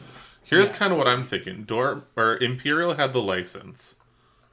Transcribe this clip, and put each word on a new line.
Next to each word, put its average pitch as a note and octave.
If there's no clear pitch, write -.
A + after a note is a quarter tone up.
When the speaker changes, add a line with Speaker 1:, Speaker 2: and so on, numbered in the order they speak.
Speaker 1:
Here's G3
Speaker 2:
Yeah. -
Speaker 1:
kinda G3
what C3
I'm B2
thinking. F#2
Dor-, A2+
or A2+
Imperial D3
had C#3
the B2
license. F#2